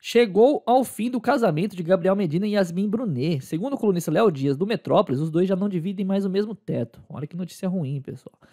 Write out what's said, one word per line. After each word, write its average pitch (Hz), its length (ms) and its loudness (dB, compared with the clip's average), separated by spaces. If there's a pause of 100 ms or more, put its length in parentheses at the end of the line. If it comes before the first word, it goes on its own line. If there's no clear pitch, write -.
Chegou 233 640 4
ao 247 200 4
fim 226 260 -6
do 247 80 -2
casamento 208 560 0
de 180 80 -6
Gabriel 185 320 2
Medina 190 320 0
e 208 40 -2
Yasmin 190 360 0
Brunet. 170 560 -2
Segundo 196 300 -4
o 269 40 -4
colunista 185 320 0
Léo 180 220 4
Dias, 139 240 0
do 160 100 -2
Metrópolis, 170 540 0
os 160 100 -2
dois 170 160 2
já 190 120 0
não 196 100 -2
dividem 190 380 -4
mais 196 180 0
o 196 60 -2
mesmo 202 260 -2
teto. - 540 -6
Olha 147 180 -10
que - 80 -14
notícia 180 320 -8
ruim, 147 340 -4
pessoal. - 320 -14 (200)